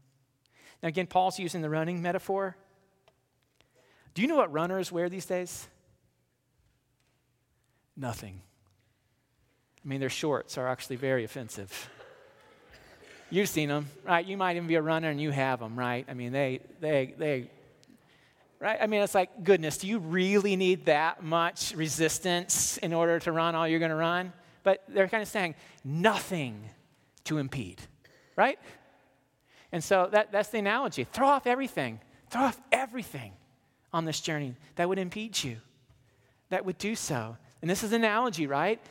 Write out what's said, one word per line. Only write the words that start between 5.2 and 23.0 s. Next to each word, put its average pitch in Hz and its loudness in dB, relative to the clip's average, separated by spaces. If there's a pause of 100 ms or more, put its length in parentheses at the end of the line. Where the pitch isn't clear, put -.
days? 180 -6 (2250)
Nothing. 107 -10 (1400)
I 147 -12
mean, 135 -4
their 131 0
shorts - -2
are 127 -2
actually 127 -4
very 131 0
offensive. 107 -12 (1400)
You've 185 2
seen 151 0
'em, 147 -2 (160)
right? 175 2
You 190 -8
might 185 0
even 170 -4
be 165 2
a 160 4
runner 160 0
and 143 -2
you 151 -2
have 131 0
'em, 113 -8
right? 123 -2
I 135 -10
mean, 123 -8
they, 131 -2 (200)
they, 143 0
they, 147 -4 (1080)
right? 214 -2
I 214 2
mean, 208 2
it's 196 2
like, 185 2
goodness, 160 4
do 185 -6
you 220 0
really 190 4
need 185 4
that 156 4
much 170 0
resistance 160 0
in 170 -2
order 170 4